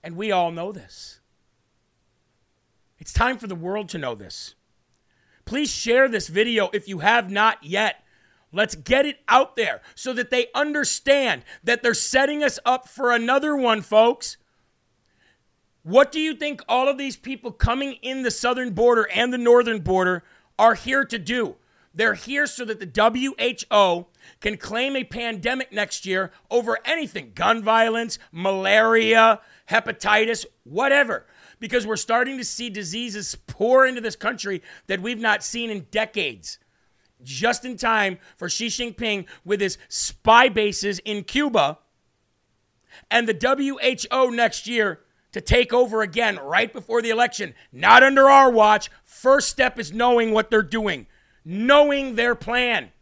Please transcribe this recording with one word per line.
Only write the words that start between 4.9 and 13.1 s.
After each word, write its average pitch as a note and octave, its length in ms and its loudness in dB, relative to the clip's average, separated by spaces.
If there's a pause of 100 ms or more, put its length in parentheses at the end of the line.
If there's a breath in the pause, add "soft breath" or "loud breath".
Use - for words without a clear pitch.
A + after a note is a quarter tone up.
Please C#4 240 -4
share B3+ 380 2
this G#3+ 200 -4
video G#3 460 0
if G3+ 140 -6
you F#3+ 120 -10
have G3 300 2
not G#3 320 0
yet. F#3+ 420 -4 (500)
Let's G3+ 220 -2
get B3+ 300 0
it C#4+ 220 -8
out A#3+ 300 2
there E3+ 240 -4 (140 soft breath)
so B3+ 180 -8
that B3 180 -6
they B3 240 0
understand C#4 880 0 (200 loud breath)
that A#3 200 -2
they're A#3 100 0
setting C#4 480 0
us C#4+ 240 -2
up B3+ 220 0
for A#3+ 240 -2